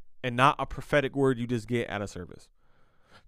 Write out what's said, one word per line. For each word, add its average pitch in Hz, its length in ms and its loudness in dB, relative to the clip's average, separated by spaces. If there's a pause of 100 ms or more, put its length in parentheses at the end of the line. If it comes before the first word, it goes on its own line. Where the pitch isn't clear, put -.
(240)
and 123 120 -2
not 131 240 6
a 139 60 0
prophetic 135 500 0
word 135 240 4
you 120 80 -4
just 113 200 -2
get 117 200 0
at 101 140 -4
a 101 60 -4
service. - 400 -14 (800)